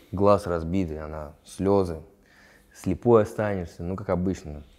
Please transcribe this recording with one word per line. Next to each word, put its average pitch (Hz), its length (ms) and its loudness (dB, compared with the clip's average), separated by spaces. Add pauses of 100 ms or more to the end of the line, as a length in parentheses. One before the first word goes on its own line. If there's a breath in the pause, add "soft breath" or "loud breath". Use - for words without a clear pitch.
(120)
глаз 98 340 4
разбитый, 82 540 -2
она 76 320 -12 (120)
слезы, 92 540 0 (760 soft breath)
слепой 107 480 4
останешься, 101 600 -6
ну, 92 140 -6
как 98 140 -12
обычно. 87 520 -4 (160)